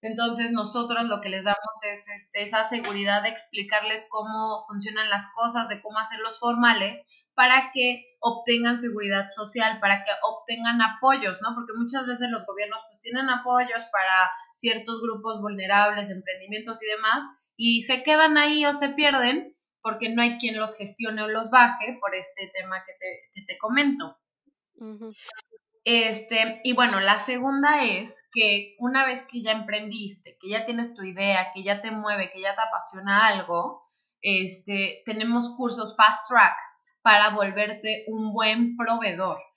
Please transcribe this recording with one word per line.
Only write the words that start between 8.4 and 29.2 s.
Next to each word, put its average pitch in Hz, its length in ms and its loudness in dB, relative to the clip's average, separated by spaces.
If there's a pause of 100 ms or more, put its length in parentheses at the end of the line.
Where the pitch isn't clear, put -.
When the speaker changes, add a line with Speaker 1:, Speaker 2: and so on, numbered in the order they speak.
Speaker 1:
seguridad 202 500 -4
social, 214 520 -2
para 196 240 2
que 208 60 -4 (120)
obtengan 233 580 -2
apoyos, 214 640 2
¿no? 233 120 -4
Porque 233 220 -10
muchas 240 300 -4
veces 247 240 -4
los 220 160 -8
gobiernos, 208 420 -8
pues, - 140 -20
tienen 262 260 -4
apoyos 247 640 0
para 190 380 4 (240)
ciertos 226 480 -4
grupos 214 400 -6
vulnerables, 202 640 2
emprendimientos 196 760 -10
y 220 40 -8
demás, 220 360 0 (340)
y 233 260 2
se 254 200 -2
quedan 302 360 6
ahí 302 260 4
o 285 80 4
se 285 180 -2
pierden 277 640 2 (280)
porque 220 280 -4
no 233 100 0
hay 240 160 2
quien 226 220 -4
los 214 180 -6
gestione 214 460 -8
o 214 60 -4
los 220 220 -4
baje 240 520 6
por 196 120 -4
este 185 400 -10
tema 185 300 -8
que 190 160 -20
te, - 320 -14
que - 140 -18
te 185 120 -10
comento. 269 600 0 (560)
Speaker 2:
Ujú. 226 420 -16 (680)
Speaker 1:
Este, 226 800 0
y 247 100 0
bueno, 226 260 2
la 202 180 4
segunda 269 680 0
es 214 480 -6
que 202 460 0
una 262 280 0
vez 247 240 -4